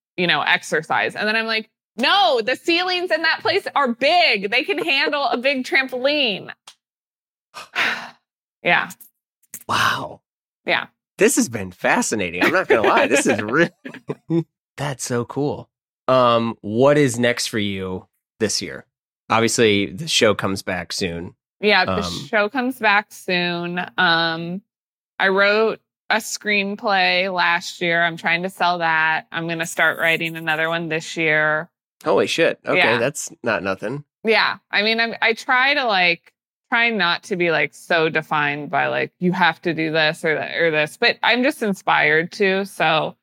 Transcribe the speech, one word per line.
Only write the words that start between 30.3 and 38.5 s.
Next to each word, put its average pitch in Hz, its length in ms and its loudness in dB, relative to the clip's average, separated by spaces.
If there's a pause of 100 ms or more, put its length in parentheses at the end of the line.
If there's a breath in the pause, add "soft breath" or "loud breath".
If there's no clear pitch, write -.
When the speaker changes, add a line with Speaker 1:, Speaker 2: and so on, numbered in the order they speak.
Speaker 1:
another 160 340 -2
one 165 200 -4
this 160 260 -6
year. 156 540 0 (340)
Speaker 2:
Holy 175 240 2
shit. - 380 2
Okay, 160 120 0
Speaker 1:
Yeah. 151 200 2
Speaker 2:
that's 123 340 -4 (120)
not 104 200 -2
nothing. 107 400 -6 (200)
Speaker 1:
Yeah. 208 340 2 (120)
I 202 140 0
mean, 226 160 0
I'm, 233 220 -2
I 226 120 2
try 262 420 0
to, 277 100 -2
like, 180 480 0 (380)
try 233 180 2
not 175 340 0
to 196 120 -6
be, 175 160 2
like, 151 240 0
so 165 340 0
defined 147 600 -2